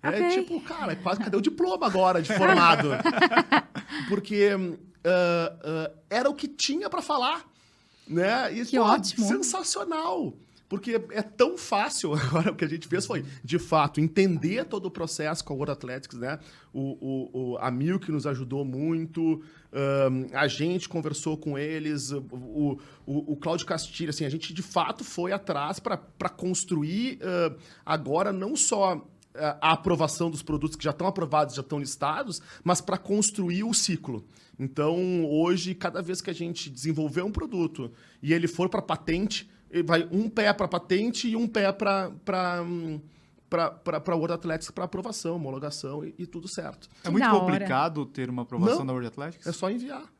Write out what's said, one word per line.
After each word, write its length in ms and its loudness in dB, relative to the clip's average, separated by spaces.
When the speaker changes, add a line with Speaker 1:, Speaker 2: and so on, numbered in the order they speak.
Speaker 1:
É 60 0
Speaker 2:
Ok. 200 2
Speaker 1:
tipo, 180 -4
cara, 340 -4
quase, 240 -2
cadê 180 0
o 40 2
diploma 440 2
agora 380 6
de 100 -2
formado? 560 8
Speaker 2:
<laughs> 1200 2
Speaker 1:
Porque, 460 4
hum, 200 -2
ah, 580 4
ah, 280 -4
era 200 2
o 40 0
que 140 -6
tinha 420 -2
pra 140 -4
falar, 420 0
né? 500 2
E, 80 -2
Speaker 2:
Que 120 0
Speaker 1:
pô, 60 6
Speaker 2:
ótimo. 440 4
Speaker 1:
sensacional. 1040 -2
Porque 440 -2
é 100 -4
tão 360 2
fácil, 580 -2
<laughs> 0 -
agora 360 2
o 40 -6
que 100 -2
a 20 -2
gente 200 -6
fez 180 -2
foi, 180 -4
de 160 0
fato, 420 2
entender 640 2
todo 220 -6
o 40 -6
processo 520 -4
com 100 -6
a 20 -4
World 180 -4
Athletics, 440 -10
né? 220 -6
O, 60 -4
o, 760 -4
o, 60 -4
a 100 0
Milk 420 0
nos 140 0
ajudou 400 -2
muito, 800 0
ahn, 600 2
a 140 4
gente 420 -2
conversou 480 -4
com 220 -4
eles, 520 -4
o, 100 -4
o, 480 -2
o, 280 -2
o 20 0
Cláudio 320 -2
Castilho, 420 -4
assim, 160 -4
a 40 -2
gente 220 -6
de 120 -8
fato 400 -2
foi 280 -4
atrás 480 -4
pra, 180 -2
pra 320 -6
construir, 920 -2
ahn, 340 0
agora 460 0
não 240 -4
só, 500 2
ah, 260 -2
a 120 6
aprovação 580 2
dos 100 -8
produtos 360 -2
que 80 -6
já 80 2
tão 120 -4
aprovados, 480 2
já 100 -6
tão 160 -4
listados, 600 -4
mas 160 2
pra 180 2
construir 680 0
o 80 0
ciclo. 520 -2
Então, 680 0
hoje, 500 2
cada 260 -4
vez 200 -6
que 80 -6
a 40 -4
gente 360 -6
desenvolver 540 -2
um 80 -2
produto 600 -4
e 100 2
ele 140 2
for 220 0
pra 120 0
patente, 680 -2
ele 120 0
vai 280 4
um 180 0
pé 220 2
pra 160 0
patente 600 0
e 80 0
um 100 0
pé 240 2
pra, 400 0
pra, 360 0
hum, 380 -4
pra, 220 2
pra, 300 -4
pra 140 0
World 180 0
Athletics 360 -4
pra 140 -6
aprovação, 540 -6
homologação 680 -6
e, 160 -10
e 80 -8
tudo 180 -12
certo. 440 -12
Speaker 3:
É 60 -14
Speaker 2:
Que 40 -4
Speaker 3:
muito 140 4
Speaker 2:
da 100 6
hora. 60 8
Speaker 3:
complicado 640 0
ter 240 -6
uma 120 -4
aprovação 380 2
Speaker 1:
Não. 80 -2
Speaker 3:
da 40 -2
World 160 -4
Athletics? 400 -10
Speaker 1:
É 60 -4
só 180 -2
enviar. 320 -8